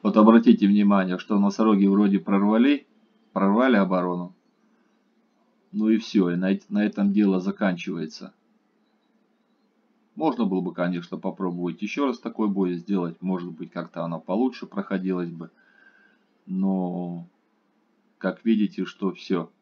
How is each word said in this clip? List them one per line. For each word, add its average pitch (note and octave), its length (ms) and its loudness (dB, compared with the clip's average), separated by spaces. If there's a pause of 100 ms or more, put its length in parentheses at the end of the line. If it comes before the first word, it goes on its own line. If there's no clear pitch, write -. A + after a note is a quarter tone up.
вот G#2 140 2
обратите A2+ 500 8
внимание, G2+ 520 2
что G#2 200 -2
носороги G2+ 480 2
вроде G2 320 2
прорвали, G#2+ 680 0 (460)
прорвали G#2+ 440 2
оборону. F2+ 580 -2 (1400)
Ну G#2+ 160 0
и A2 100 4
все, F#2+ 320 0
и F2 60 -2
на F#2+ 160 0
эт-, G2 160 -4
на G#2 160 -2
этом G2+ 280 0
дело G2 280 2
заканчивается. F2+ 920 -6 (1800)
Можно C3 300 0
было F#2 160 0
бы, F2 140 -6
конечно, F2 420 -4
попробовать F2 680 -6
еще C3+ 240 -4
раз B2 120 -4
такой A2 300 -4
бой F#2+ 260 0
сделать. F2 480 -4
Может F2+ 300 -4
быть, E2+ 180 -14
как-то E2+ 340 -10
она E2+ 140 -6
получше A#2+ 480 -4
проходилась F#2 640 -6
бы. E2 200 -14 (960)
Но, F2+ 800 -4 (920)
как - 260 -6
видите, G#2 400 0
что F#2 280 -6
все. F2 380 -4 (120)